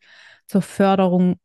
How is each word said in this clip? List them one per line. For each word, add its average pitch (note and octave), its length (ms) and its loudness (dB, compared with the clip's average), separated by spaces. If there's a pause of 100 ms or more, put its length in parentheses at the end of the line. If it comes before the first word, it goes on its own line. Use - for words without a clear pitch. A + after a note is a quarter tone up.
(460)
zur G3 160 -2
Förderung F#3 840 0